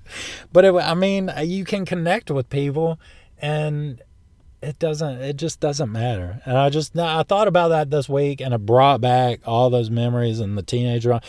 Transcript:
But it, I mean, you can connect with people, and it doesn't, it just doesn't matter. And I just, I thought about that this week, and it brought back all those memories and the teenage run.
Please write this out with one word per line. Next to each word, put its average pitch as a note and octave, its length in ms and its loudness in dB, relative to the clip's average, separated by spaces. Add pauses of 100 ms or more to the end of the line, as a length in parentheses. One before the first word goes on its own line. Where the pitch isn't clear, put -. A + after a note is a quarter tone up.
(520)
But F3+ 140 8
it, F#3 80 6
I E3 180 0
mean, F#3+ 400 -2 (120)
you F#3 200 -6
can F#3+ 220 -6
connect F3+ 440 -4
with C3+ 200 -4
people, D3 500 -4 (380)
and D3 640 -6 (600)
it C#3+ 160 -10
doesn't, D3+ 420 -4
it C#3+ 160 -6
just D#3+ 220 -6
doesn't C#3+ 320 -2
matter. A2 540 -4
And B2+ 120 -2
I C#3 140 4
just, D#3 260 -4
I D#3+ 280 0
thought G#3 240 2
about E3+ 200 4
that D3+ 220 2
this D3 180 0
week, C#3 320 0
and C3 140 -2
it G#2 100 -2
brought B2+ 360 6
back B2 440 2
all A#2+ 260 2
those A#2 200 0
memories A#2 480 0
and G#2 180 -4
the G2 60 -4
teenage B2 420 -2
run. A#2+ 240 2